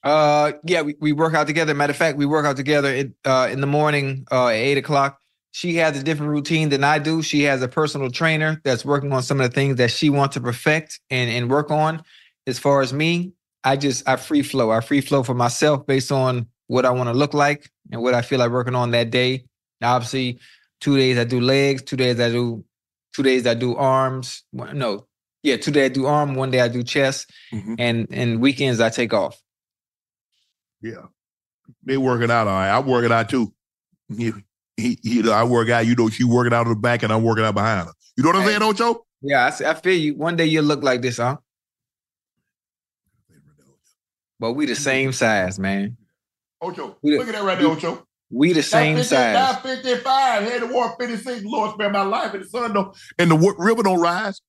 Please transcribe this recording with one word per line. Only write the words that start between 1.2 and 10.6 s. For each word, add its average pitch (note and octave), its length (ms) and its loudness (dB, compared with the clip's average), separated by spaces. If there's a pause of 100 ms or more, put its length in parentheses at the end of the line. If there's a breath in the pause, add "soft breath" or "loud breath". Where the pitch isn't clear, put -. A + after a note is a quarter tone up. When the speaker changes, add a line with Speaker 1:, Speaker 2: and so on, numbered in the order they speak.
Speaker 1:
out D3+ 140 2
together. D#3 260 0
Matter C#3+ 180 0
of C3+ 60 -6
fact, D#3 200 0
we C#3+ 80 0
work D3+ 200 0
out C#3 100 0
together C#3 380 0
in, C3 200 -4 (120)
uh, C3 260 2
in C3+ 80 -6
the C#3 80 -2
morning, C#3+ 640 0
uh, B2+ 160 2
at A2+ 80 2
eight C#3 220 0
o'clock. C#3 420 0 (320)
She F3 240 -6
has D#3 240 0
a C3+ 40 -10
different D3+ 280 -2
routine D3+ 380 0
than C#3 140 0
I D3+ 160 2
do. D#3+ 220 -2
She D3 220 0
has C3+ 180 0
a B2+ 60 -2
personal C#3+ 440 -2
trainer D#3 520 -2
that's B2+ 220 -2
working C#3+ 280 0
on C3 100 0
some C#3 180 -2
of B2 80 2
the - 40 -8
things C#3 240 0
that A#2+ 120 2
she D3+ 200 0
wants C#3 260 0
to B2 60 -4
perfect D3+ 580 -2 (100)